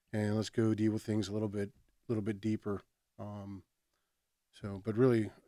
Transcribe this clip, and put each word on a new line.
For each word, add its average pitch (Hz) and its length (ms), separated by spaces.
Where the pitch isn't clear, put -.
and 107 220
let's 107 140
go 110 240
deal 107 180
with 107 120
things 107 260
a 101 40
little 107 140
bit, 101 240
little 110 120
bit 101 200
deeper?" 104 400
Um, 101 460
so, 101 320
but 107 140
really, 117 340